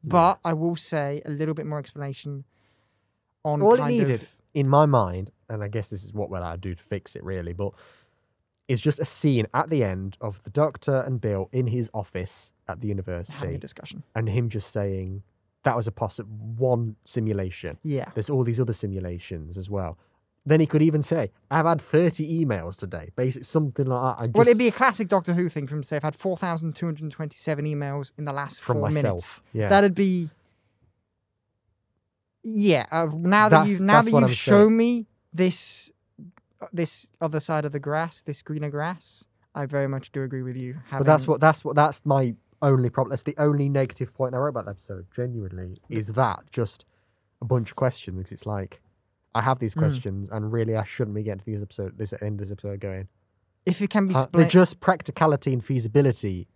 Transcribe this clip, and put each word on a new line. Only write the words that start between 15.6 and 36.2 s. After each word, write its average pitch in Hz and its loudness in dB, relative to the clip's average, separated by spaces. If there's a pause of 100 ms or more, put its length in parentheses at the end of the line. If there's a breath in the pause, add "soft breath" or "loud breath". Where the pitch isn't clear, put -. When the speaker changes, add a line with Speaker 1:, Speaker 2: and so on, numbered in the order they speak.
Speaker 1:
"That 123 2
was 113 -2
a 113 -4
possi-, 104 -6
one 113 -2
simulation. 98 -4
Speaker 2:
Yeah. 139 -6
Speaker 1:
There's 110 -4
all 131 2
these 117 -2
other 117 0
simulations 90 -8
as 95 -10
well." 92 -6 (480)
Then 151 4
he 156 4
could 151 2
even 156 4
say, 139 -2 (200)
"I've 156 2
had 165 2
thirty 165 0
emails 90 -4
today." 87 -10
Basic, 127 -2
something 147 -2
like 127 -2
that. - -8
I 117 -2
Speaker 2:
Well, 208 4
it'd 240 8
Speaker 1:
just 220 6
Speaker 2:
be 247 4
a 208 2
classic 226 0
Doctor 180 2
Who 180 2
thing 147 -4
for 139 -8
him 151 -6
to 127 -12
say, 156 -4
"I've 143 -2
had 151 -2
four 185 -4
thousand 165 -4
two 175 -4
hundred 156 -6
twenty-seven 151 -6
emails 143 -4
in 151 -8
the 143 -6
last 139 -8
Speaker 1:
From 120 2
Speaker 2:
four 107 2
Speaker 1:
myself, 151 2
Speaker 2:
minutes." 92 -4 (120)
Speaker 1:
yeah. 107 -2
Speaker 2:
That'd 196 6
be, 180 0 (2000)
yeah. 202 2
Uh, 165 0
now 190 4
that 160 10
Speaker 1:
That's, 156 6
Speaker 2:
you've, 185 0
now 196 6
Speaker 1:
that's 220 8
Speaker 2:
that 226 2
Speaker 1:
what - 8
Speaker 2:
you've 220 6
Speaker 1:
I'm 123 0
Speaker 2:
shown 208 8
Speaker 1:
saying. 226 4
Speaker 2:
me 233 2 (260)
this, - -2 (680)